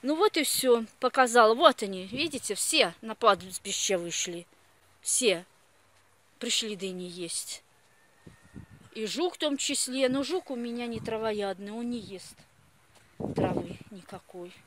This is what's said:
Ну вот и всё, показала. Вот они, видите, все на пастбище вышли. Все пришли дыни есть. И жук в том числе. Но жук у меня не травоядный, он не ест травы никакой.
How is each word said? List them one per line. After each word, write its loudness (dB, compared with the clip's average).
Ну 0
вот 4
и 2
всё, 4
показала. 6
Вот 6
они, -6
видите, -6
все 2
на -10
пастбище 0
вышли. -6
Все 0
пришли -4
дыни -8
есть. -10
И -6
жук -2
в -20
том 0
числе. 0
Но 0
жук -4
у -4
меня -6
не -6
травоядный, -4
он -6
не -6
ест -14
травы -2
никакой. -16